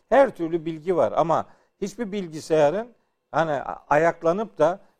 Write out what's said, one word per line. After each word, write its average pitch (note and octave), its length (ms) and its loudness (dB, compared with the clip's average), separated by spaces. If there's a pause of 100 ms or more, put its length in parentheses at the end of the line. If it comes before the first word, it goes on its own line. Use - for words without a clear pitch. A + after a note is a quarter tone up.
Her C4 260 4
türlü E3 300 -4
bilgi E3 300 -4
var A2+ 160 2
ama D3 340 0 (360)
hiçbir G3 300 -8
bilgisayarın E3 760 0 (440)
hani D#3+ 200 0 (380)
ayaklanıp E3 680 0
da E3 220 2 (200)